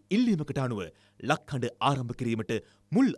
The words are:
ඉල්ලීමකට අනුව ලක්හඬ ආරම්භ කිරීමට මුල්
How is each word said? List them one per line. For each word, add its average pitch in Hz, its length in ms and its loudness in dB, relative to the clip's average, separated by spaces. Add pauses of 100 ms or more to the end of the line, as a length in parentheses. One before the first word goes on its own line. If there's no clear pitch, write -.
ඉල්ලීමකට 175 540 0
අනුව 117 180 -4 (380)
ලක්හඬ 135 480 -2 (140)
ආරම්භ 127 360 0
කිරීමට 113 360 -2 (380)
මුල් 226 260 6